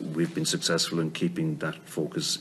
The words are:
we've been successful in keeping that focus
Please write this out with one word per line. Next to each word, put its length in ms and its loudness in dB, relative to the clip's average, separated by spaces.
we've 220 2
been 100 0
successful 540 2
in 120 2
keeping 460 0
that 180 -4
focus 640 -2